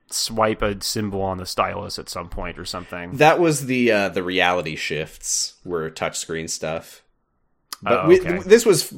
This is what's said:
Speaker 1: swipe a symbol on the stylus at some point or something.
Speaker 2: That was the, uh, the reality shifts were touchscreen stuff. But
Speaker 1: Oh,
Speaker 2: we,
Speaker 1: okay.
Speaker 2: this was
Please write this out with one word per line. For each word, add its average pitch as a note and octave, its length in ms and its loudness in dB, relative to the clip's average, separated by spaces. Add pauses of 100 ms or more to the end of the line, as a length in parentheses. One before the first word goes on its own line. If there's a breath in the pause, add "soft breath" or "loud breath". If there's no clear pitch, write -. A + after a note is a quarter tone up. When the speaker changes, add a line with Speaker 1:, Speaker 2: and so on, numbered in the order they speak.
(100)
Speaker 1:
swipe A2 520 0
a G#2 200 -2
symbol G2 400 -4
on F#2 160 -4
the F2+ 80 -10
stylus F#2+ 520 -4
at - 100 -14
some F2 200 -10
point F2 300 -10
or F2 60 -12
something. F2+ 520 -10
Speaker 2:
That D3+ 220 6
was D3+ 280 2
the, B2 260 4
uh, G2+ 160 2
the F#2 140 -2
reality F2+ 540 0
shifts - 800 -6 (100)
were E2 260 -4
touchscreen D#2+ 600 -6
stuff. - 520 -8 (800)
But G2+ 220 0
Speaker 1:
Oh, - 40 2
Speaker 2:
we, F#3 120 8
Speaker 1:
okay. F3 180 -4
Speaker 2:
this A3+ 280 6
was F3+ 320 2